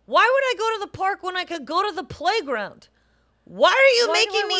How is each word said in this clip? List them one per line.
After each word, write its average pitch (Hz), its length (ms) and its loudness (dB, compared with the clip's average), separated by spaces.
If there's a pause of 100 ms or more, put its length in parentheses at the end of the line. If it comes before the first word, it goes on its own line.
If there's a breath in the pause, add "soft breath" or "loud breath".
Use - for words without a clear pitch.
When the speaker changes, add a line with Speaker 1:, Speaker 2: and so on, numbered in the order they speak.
Speaker 1:
why 370 260 2
would 539 120 2
I 508 140 0
go 440 160 -2
to 427 60 -8
the 392 160 -12
park 381 260 -4
when 370 140 -6
I 359 80 -4
could 339 220 -10
go 359 220 -2
to 359 60 -6
the 330 100 -8
playground? 277 840 -6 (560)
Why 220 260 2
are 523 300 6
you 480 80 2
Speaker 2:
Why 415 160 2
do - 60 2
Speaker 1:
making 415 140 0
Speaker 2:
I 415 40 -4
Speaker 1:
me 415 120 -4